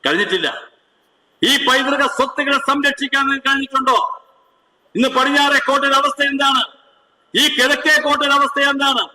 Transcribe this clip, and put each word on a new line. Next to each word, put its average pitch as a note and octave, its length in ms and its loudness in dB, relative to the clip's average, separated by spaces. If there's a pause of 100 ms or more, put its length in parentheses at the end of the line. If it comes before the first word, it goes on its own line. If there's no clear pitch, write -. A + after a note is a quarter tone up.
കഴിഞ്ഞിട്ടില്ല. F3+ 420 0 (1000)
ഈ - 20 4 (140)
പൈതൃക C4+ 380 0 (120)
സ്വത്തുകളെ C4+ 440 -2 (100)
സംരക്ഷിക്കാൻ C#4 580 -2
നിങ്ങൾക്ക് C4+ 220 -2
കഴിഞ്ഞിട്ടുണ്ടോ? C4 500 0 (960)
ഇന്ന് B3 220 2
പടിഞ്ഞാറെ C#4+ 500 2
കോട്ടയുടെ C#4 340 2
അവസ്ഥ C#4 200 -2 (100)
എന്താണ്? C#4 320 0 (800)
ഈ - 20 4 (140)
കിഴക്കേ D4 380 2 (100)
കോട്ടയുടെ C#4+ 340 0
അവസ്ഥ C#4 200 0 (120)
എന്താണ്? C#4 320 -2 (120)